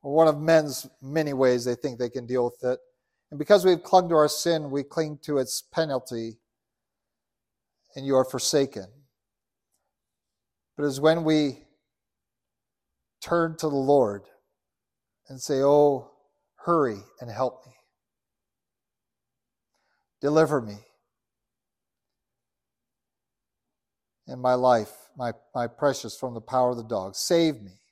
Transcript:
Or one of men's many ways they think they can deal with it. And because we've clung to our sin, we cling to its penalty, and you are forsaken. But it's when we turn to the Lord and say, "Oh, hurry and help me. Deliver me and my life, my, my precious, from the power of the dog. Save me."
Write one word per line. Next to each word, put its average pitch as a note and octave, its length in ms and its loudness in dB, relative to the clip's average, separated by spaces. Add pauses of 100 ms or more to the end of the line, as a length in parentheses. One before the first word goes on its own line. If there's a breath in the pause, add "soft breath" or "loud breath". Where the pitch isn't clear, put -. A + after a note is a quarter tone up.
Or C#3+ 120 -8
one D#3+ 140 6
of D3 120 0
men's D#3 460 0 (160)
many D3 300 -4
ways B2+ 320 2
they B2 100 -2
think B2 240 -8
they A#2+ 100 -4
can B2 180 -10
deal B2 180 -2
with A#2+ 180 -8
it. B2+ 180 -4 (500)
And D3 80 -14
because F3+ 260 4
we've F3+ 180 4
clung F#3 280 4
to E3 40 2
our D3+ 140 4
sin, D#3 420 -4
we C#3 140 -4
cling D3+ 400 -6
to D3 140 -2
its B2+ 240 -4
penalty, B2 760 -6 (1500)
and C3+ 120 -10
you C#3 80 0
are C3 100 4
forsaken. C3 680 -2 (1900)
But D3 100 -4
it's C3+ 140 -4
when D#3+ 240 2
we D3+ 420 0 (1500)
turn E3 360 -2
to D#3 120 -4
the C#3+ 60 -2
Lord C3 560 0 (1000)
and C3 120 -18
say, C3+ 220 -2
"Oh, C#3+ 520 4 (420)
hurry C3+ 460 -2 (180)
and A#2+ 100 -14
help A#2+ 360 -6
me. B2 60 -20 (2500)
Deliver D3 400 2
me G#2 260 -16 (3500)
and B2+ 140 -14
my B2+ 140 2
life, B2 640 2
my, A#2+ 180 -6 (200)
my A#2+ 120 -4
precious, C3 520 -4
from B2 160 -8
the A2+ 60 -10
power B2+ 300 0
of B2 60 -6
the A#2 60 -12
dog. G2+ 320 -8
Save D#3+ 480 0
me." F#2+ 180 -20 (120)